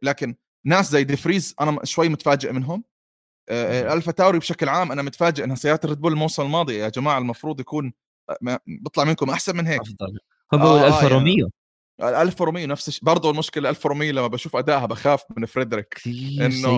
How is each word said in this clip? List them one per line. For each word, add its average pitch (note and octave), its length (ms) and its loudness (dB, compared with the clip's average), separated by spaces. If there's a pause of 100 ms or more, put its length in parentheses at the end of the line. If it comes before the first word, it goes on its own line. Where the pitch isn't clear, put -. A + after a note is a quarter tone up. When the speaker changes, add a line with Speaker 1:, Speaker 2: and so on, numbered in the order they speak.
Speaker 1:
لكن C3 340 -4 (300)
ناس F#3 260 2
زي C#3+ 120 4
دي C#3 140 0
فريز F3+ 440 0
أنا D3+ 100 2
م-، D3 140 -4
شوي E3 240 2
متفاجئ C#3+ 420 0
منهم. C3+ 320 -6 (680)
آه، A#2+ 340 -2
Speaker 2:
مم. A#2 140 -2
Speaker 1:
ألفا E3 140 -2
تاوري F3+ 280 4
بشكل D#3 300 -2
عام E3 220 0
أنا C#3+ 100 -4
متفاجئ D3 420 0
إنها C3 120 -4
سيارات D3+ 300 0
الريد D3 160 -4
بول E3 120 2
الموسم D#3 300 0
الماضي، C#3+ 340 -2
يا G#2+ 120 -2
جماعة، C#3 280 0
المفروض C3 420 -6
يكون، C3+ 340 -6 (360)
آه، - 120 -6
ما، B2 260 -4
بيطلع - 360 -4
منكم E3 260 0
أحسن F#3 280 -4
من E3 100 -2
هيك. C#3+ 140 -2
Speaker 2:
أفضل. G2+ 360 -10 (360)
هم D3 80 4
Speaker 1:
آه، D#3 120 8
Speaker 2:
والألفا D3 260 6
Speaker 1:
آه، - 40 2
يعني. C3 120 6
Speaker 2:
روميو. C#3+ 340 4 (520)
Speaker 1:
الألفا E3 440 0
روميو D#3+ 220 -4
نفس C#3+ 200 -6
الشيء. - 180 -8
برضو D#3 240 4
المشكلة D3+ 400 -2
الألفا D3 200 -2
روميو D3 240 -2
لما B2+ 140 0
بشوف B2 280 -8
أدائها C3 300 0
بخاف C3+ 380 0 (140)
من A#2 80 -2
فريدريك. A2+ 440 -4
Speaker 2:
كثير C3 560 -4
Speaker 1:
إنه، B2+ 60 2 (260)